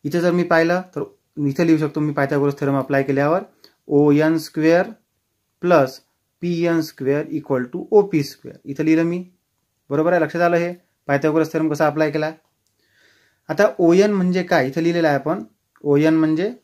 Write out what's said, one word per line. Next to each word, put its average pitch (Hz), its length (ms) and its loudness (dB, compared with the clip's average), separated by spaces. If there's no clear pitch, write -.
इथे 156 160 -2
जर 175 100 2
मी 175 120 0
पाहिलं 170 380 2
तर - 240 -10
इथे 143 280 -2
लिहू 160 120 4
शकतो 151 220 -4
मी 151 120 -2
Pythagoras 143 420 0
theorem 139 240 -2
अप्लाय 135 240 -2
केल्यावर 143 380 0
ओएन 147 520 2
स्क्वेअर 160 480 0
प्लस 151 400 2
पीएन 170 400 -2
स्क्वेअर 143 460 -4
equal 143 380 -4
to 175 160 -8
ओपी 202 320 2
स्क्वेअर. - 420 -14
इथं 139 200 -8
लिहिलं 160 180 2
मी, 175 220 -4
बरोबर 156 220 0
आहे? 170 100 2
लक्षात 156 180 -4
आलं 175 160 2
हे 175 180 -2
Pythagoras 151 380 0
theorem 160 240 -2
कसा 151 160 0
अप्लाय 151 240 -2
केला. 156 220 -4
आता 202 160 0
ओएन 190 340 4
म्हणजे 180 300 0
काय? 160 260 0
इथं 165 120 -6
लिहिलेलं 170 260 0
आहे 143 100 2
आपण 143 280 -4
ओएन 147 320 2
म्हणजे 160 380 0